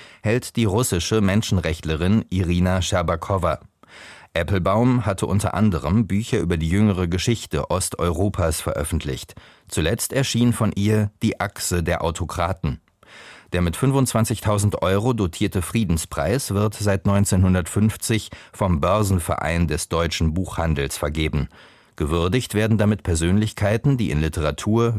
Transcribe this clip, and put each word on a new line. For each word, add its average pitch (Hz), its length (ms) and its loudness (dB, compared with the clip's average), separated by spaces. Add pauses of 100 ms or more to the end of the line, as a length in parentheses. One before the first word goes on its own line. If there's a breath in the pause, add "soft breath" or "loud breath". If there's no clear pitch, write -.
(220 loud breath)
hält 117 340 -2
die 117 80 2
russische 107 560 0
Menschenrechtlerin 90 1120 0
Irina 90 500 2
Scherbakowa. 85 760 -2 (760 loud breath)
Applebaum 101 720 2
hatte 98 220 -2
unter - 280 0
anderem 95 520 2
Bücher 101 320 -2
über 87 180 0
die 80 120 0
jüngere 92 400 2
Geschichte 87 600 -2
Osteuropas 87 920 0
veröffentlicht. 73 760 -4 (320 loud breath)
Zuletzt 90 460 -2
erschien 120 400 2
von 107 240 0
ihr 104 340 2 (100)
Die - 200 0
Achse 90 420 -2
der 82 220 -2
Autokraten. 85 760 -4 (720 loud breath)
Der 87 80 0
mit 85 160 0
fünfundzwanzigtausend 110 1040 0
Euro 101 300 2
dotierte 101 500 -2
Friedenspreis 92 920 -2
wird 107 200 0
seit 101 320 -2
neunzehnhundertfünfzig 101 1200 2 (220 loud breath)
vom 87 280 0
Börsenverein 87 840 2
des 73 220 -4
deutschen 82 440 0
Buchhandels 82 640 -2
vergeben. 73 520 -2 (480 loud breath)
Gewürdigt 87 580 0
werden 110 240 2
damit 104 240 2
Persönlichkeiten, 104 920 0
die 98 160 -2
in 76 80 0
Literatur, 92 800 0